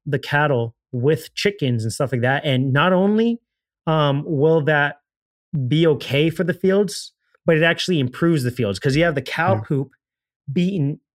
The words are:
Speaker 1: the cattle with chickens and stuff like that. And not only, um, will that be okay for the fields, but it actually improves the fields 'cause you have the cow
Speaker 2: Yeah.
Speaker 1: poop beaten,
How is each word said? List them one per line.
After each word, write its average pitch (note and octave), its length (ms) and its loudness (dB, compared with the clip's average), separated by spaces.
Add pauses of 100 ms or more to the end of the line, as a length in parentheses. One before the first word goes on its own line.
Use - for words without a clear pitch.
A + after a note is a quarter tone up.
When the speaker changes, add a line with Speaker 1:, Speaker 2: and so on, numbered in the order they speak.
Speaker 1:
the C#3 140 -2
cattle C#3 560 0 (160)
with D3 420 -2
chickens C3+ 500 -2
and A2+ 100 -4
stuff C3+ 180 -4
like B2 100 -2
that. C3+ 220 0
And C3 300 0
not D#3 180 4
only, G#3+ 480 2 (460)
um, D3 400 2
will D#3+ 380 2
that C#3+ 340 0 (720)
be D#3 180 4
okay D3 420 2
for D#3+ 140 -4
the E3+ 100 -2
fields, F#3+ 600 -2 (320)
but E3+ 100 4
it D#3 80 2
actually E3 380 0
improves D3 420 0
the B2 80 -2
fields G2+ 260 -2
'cause C3+ 200 0
you D#3+ 80 4
have E3+ 100 0
the C#3 60 -4
cow F3 320 -2
Speaker 2:
Yeah. G#2+ 80 -2
Speaker 1:
poop C3 300 -4 (600)
beaten, F3 480 -2 (160)